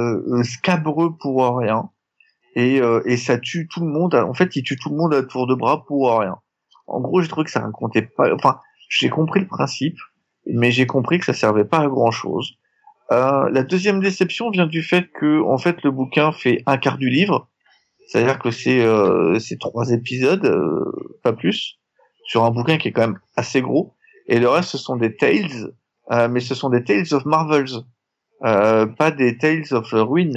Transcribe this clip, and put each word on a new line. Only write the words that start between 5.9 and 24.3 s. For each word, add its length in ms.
rien. 200
En 140
gros, 200
j'ai 60
trouvé 160
que 80
ça 80
racontait 440
pas, 300
enfin, 260
j'ai 200
compris 320
le 60
principe, 500
mais 180
j'ai 160
compris 320
que 60
ça 80
servait 320
pas 140
à 80
grand 240
chose. 420
Euh, 400
la 120
deuxième 380
déception 480
vient 180
du 160
fait 300
que, 300
en 140
fait, 260
le 80
bouquin 400
fait 340
un 120
quart 200
du 120
livre. 380
C'est-à-dire 320
que 120
c'est, 340
euh, 540
c'est 200
trois 320
épisodes, 540
euh, 800
pas 100
plus, 460
sur 180
un 80
bouquin 260
qui 120
est 20
quand 160
même 120
assez 260
gros. 320
Et 120